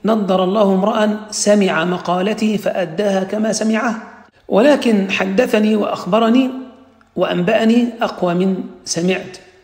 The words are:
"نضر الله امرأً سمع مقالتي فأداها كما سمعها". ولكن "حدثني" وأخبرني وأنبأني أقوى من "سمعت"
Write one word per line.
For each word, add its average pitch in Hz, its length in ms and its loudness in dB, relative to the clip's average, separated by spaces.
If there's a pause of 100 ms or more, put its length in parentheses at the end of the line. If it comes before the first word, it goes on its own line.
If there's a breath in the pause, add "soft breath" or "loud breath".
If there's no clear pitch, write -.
"نضر 190 380 0
الله 196 300 2
امرأً 214 420 0 (140)
سمع 185 540 0
مقالتي 190 720 -2
فأداها 190 680 -2
كما 214 280 -2
سمعها". 220 500 -2 (460 soft breath)
ولكن 226 640 4
"حدثني" 202 640 2
وأخبرني 226 760 2 (680)
وأنبأني 220 720 2 (140)
أقوى 180 320 -2
من 185 220 0 (280)
"سمعت" 180 520 -4 (280)